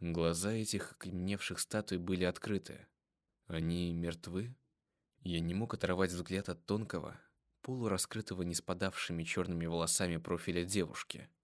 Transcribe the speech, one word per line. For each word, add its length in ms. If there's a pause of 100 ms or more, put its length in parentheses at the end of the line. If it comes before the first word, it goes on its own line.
глаза 520
этих 400
окаменевших 680
статуй 400
были 260
открыты. 600 (600)
Они 460
мертвы? 600 (680)
Я 180
не 140
мог 200
оторвать 380
взгляд 360
от 180
тонкого, 520 (440)
полураскрытого 800
не 120
спадавшими 680
чёрными 440
волосами 500
профиля 480
девушки, 640 (140)